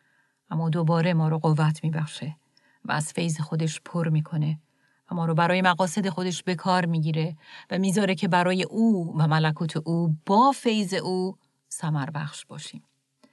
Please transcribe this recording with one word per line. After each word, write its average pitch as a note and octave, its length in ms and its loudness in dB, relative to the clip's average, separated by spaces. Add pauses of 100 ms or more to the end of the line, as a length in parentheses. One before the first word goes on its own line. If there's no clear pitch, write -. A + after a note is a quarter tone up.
(500)
اما E3 200 -2
دوباره E3 440 2
ما D#3 140 2
رو D#3+ 120 0
قوت D#3 440 2
می‌بخشه D#3 520 -6 (500)
و - 60 -6
از D3+ 220 -2
فیض E3 280 -2
خودش D#3+ 440 -4
پر E3 240 -4
می‌کنه D#3 500 -2 (520)
و F#3 40 -6
ما E3 100 -2
رو E3 80 0
برای F3 280 2
مقاصد F#3 480 2
خودش F3+ 340 -4
به F#3 120 0
کار F3+ 300 0
می‌گیره D#3+ 520 0 (340)
و F#3+ 60 -2
می‌ذاره F#3+ 380 2
که F#3+ 120 -2
برای F3+ 360 2
او G3+ 540 0
و D#3 100 4
ملکوت D#3 500 0
او E3 380 0 (100)
با A3+ 260 6
فیض G#3+ 420 -2
او F#3 440 -2 (340)
ثمر D3+ 380 -4
بخش D3+ 360 -10
باشیم. - 380 -16 (500)